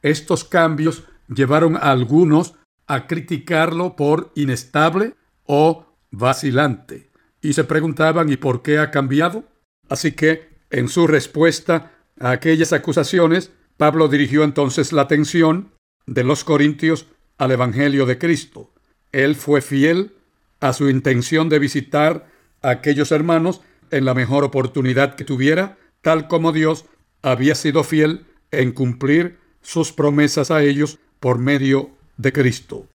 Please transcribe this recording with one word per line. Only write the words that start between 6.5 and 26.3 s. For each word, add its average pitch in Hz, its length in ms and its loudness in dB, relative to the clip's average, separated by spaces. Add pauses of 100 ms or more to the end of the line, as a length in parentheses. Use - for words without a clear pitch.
Y 147 120 -2
se 156 100 0
preguntaban, 160 680 0
"¿Y 131 60 -2
por 123 240 -4
qué 151 160 0
ha 151 140 -2
cambiado?". 151 540 -2 (440)
Así 147 220 -4
que, 160 480 -2 (100)
en 123 180 -2
su 170 200 2
respuesta, 156 880 0 (260)
a 123 120 -2
aquellas 160 420 0
acusaciones, 165 800 0 (260)
Pablo 151 300 2
dirigió 143 360 2
entonces 143 480 0
la 147 120 2
atención 160 680 0 (340)
de 123 180 -2
los 143 200 0
corintios 147 640 0 (300)
al 131 140 0
Evangelio 131 540 0
de 123 120 -2
Cristo. - 560 -4 (380)
Él 139 240 0
fue 143 260 0
fiel 160 540 0 (440)
a 131 140 -2
su 139 160 0
intención 131 600 0
de 151 100 2
visitar 147 680 -2 (340)
a 131 100 0
aquellos 143 400 0
hermanos 165 500 0 (300)
en 135 140 0
la 127 80 0
mejor 127 300 0
oportunidad 127 720 -2
que - 80 -14
tuviera, 156 540 -2 (240)
tal 160 260 0
como 165 240 0